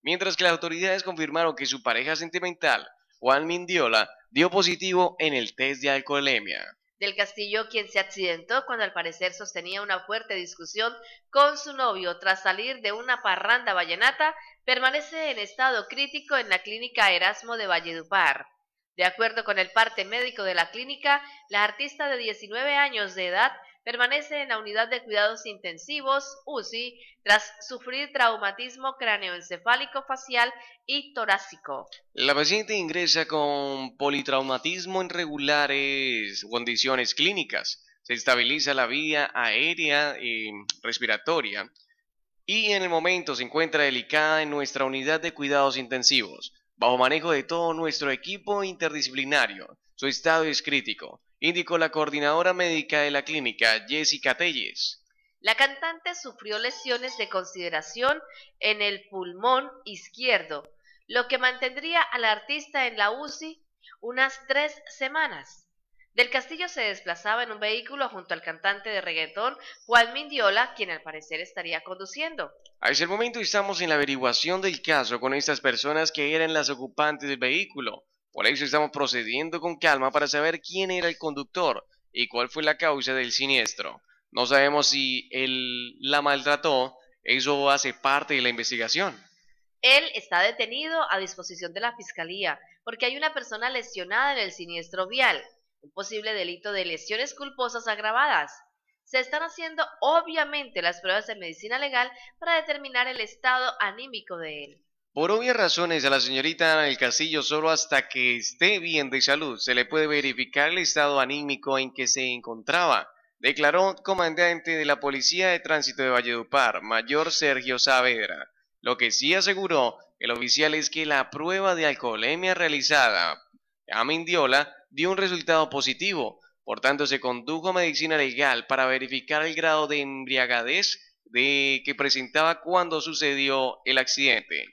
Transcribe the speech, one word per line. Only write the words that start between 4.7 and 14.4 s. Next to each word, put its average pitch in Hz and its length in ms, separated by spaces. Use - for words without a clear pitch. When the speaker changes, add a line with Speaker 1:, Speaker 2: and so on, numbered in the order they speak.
Speaker 1:
en 156 140
el 117 220
test 131 260
de 139 80
alcoholemia. 131 760
Speaker 2:
Del 196 180
Castillo, 208 520
quien 214 220
se 202 100
accidentó 190 680
cuando 226 200
al 190 80
parecer 175 400
sostenía 185 480
una 190 240
fuerte 220 300
discusión 185 580
con 285 280
su 294 160
novio 190 460
tras 190 220
salir 220 380
de 208 140
una 240 280
parranda 214 520
vallenata, 214 600